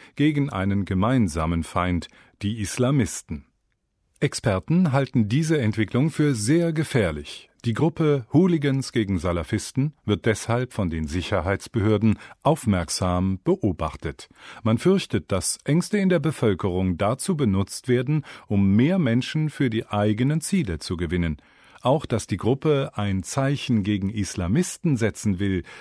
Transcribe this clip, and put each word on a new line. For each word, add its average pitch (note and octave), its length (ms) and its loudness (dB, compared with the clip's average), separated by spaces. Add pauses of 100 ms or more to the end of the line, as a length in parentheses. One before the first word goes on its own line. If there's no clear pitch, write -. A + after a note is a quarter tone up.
(180)
gegen C#3+ 320 2
einen G2 340 0
gemeinsamen F2 800 2
Feind, F2+ 460 -2 (320)
die G#2+ 180 -4
Islamisten. A2 880 -2 (720)
Experten D3 720 0
halten B2+ 380 0
diese D#3 320 2
Entwicklung A2 480 0
für D3 260 0
sehr D#3+ 380 2
gefährlich. G2 760 -2 (140)
Die A#2+ 80 0
Gruppe D3 600 0
Hooligans C#3+ 580 2
gegen G2 260 0
Salafisten F2+ 760 -2 (100)
wird G#2 220 0
deshalb A#2+ 480 0
von F#2+ 160 -2
den D#2+ 180 -2
Sicherheitsbehörden G2 1120 0 (240)
aufmerksam F#2+ 1040 0
beobachtet. F2 800 -2 (360)
Man A2 140 2
fürchtet, F3 540 0
dass F#2 320 -2
Ängste F3 360 0
in F#3+ 100 2
der F3+ 100 2
Bevölkerung F#2 800 0
dazu C3 400 0
benutzt G2+ 500 -2
werden, C3 380 0 (220)
um G2 280 4
mehr D#3 240 4
Menschen C#3 500 0
für C#3 200 -2
die A2 180 -4
eigenen G#2+ 540 2
Ziele A2 380 -2
zu - 180 -6
gewinnen. E2+ 400 0 (460)
Auch C#3 240 0
dass A2 180 -4
die G2+ 120 -4
Gruppe C#3 580 0
ein G2+ 260 -2
Zeichen C3+ 600 -2
gegen G2 260 0
Islamisten A2 880 -2
setzen G2+ 420 -2
will, F#2+ 220 0 (200)